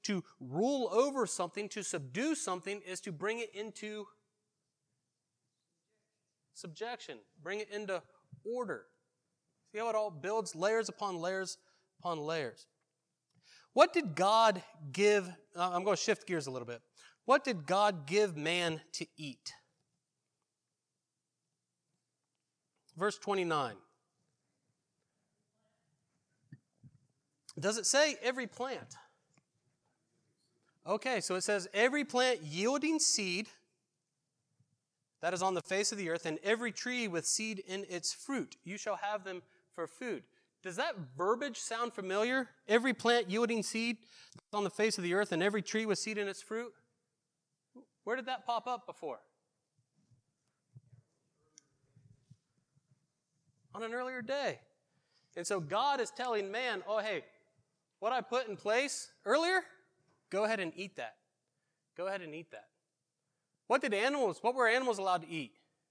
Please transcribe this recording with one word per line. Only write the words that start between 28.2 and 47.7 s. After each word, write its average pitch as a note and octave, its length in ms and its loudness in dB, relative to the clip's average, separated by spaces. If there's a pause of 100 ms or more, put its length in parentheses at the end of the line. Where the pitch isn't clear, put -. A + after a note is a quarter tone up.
every B3+ 240 0
plant? B3 500 -8 (1900)
Okay, G#3+ 340 0
so F3+ 160 -2
it F3+ 60 0
says, G3 300 0
"Every C4 320 4
plant B3 380 2
yielding C4 560 2
seed G3 500 2 (1700)
that F3 140 0
is F3 80 -2
on F#3+ 120 2
the E3+ 60 0
face G3 320 0
of G#3 60 -8
the F3+ 100 -4
earth, E3 160 -2
and D#3+ 180 -2
every A3+ 300 0
tree B3 340 -2
with E3+ 200 -2
seed A3 420 -2
in G3 220 -6
its F3 220 -4
fruit, - 520 -6
you G3 140 -10
shall G3+ 180 -4
have G3+ 260 -4
them F#3 200 -8 (320)
for E3 120 -6
food." G3+ 360 -6 (400)
Does F3+ 140 -8
that C#4 180 -2 (220)
verbiage A#3 420 0
sound A#3 360 -4
familiar? A3 540 0 (200)
Every A#3 240 6
plant A#3 380 4
yielding A3 320 2
seed A3+ 360 -2 (360)
that's - 200 -16
on G3+ 100 2
the F#3 60 0
face G#3+ 280 2
of F3+ 60 -2
the F3 100 2
earth, G3+ 180 2
and E3 100 2
every G3+ 200 2
tree A3 240 -2
with G3 120 0
seed G#3+ 200 -4
in G3+ 100 -2
its F#3+ 120 -8
fruit? A#3 320 -6 (1300)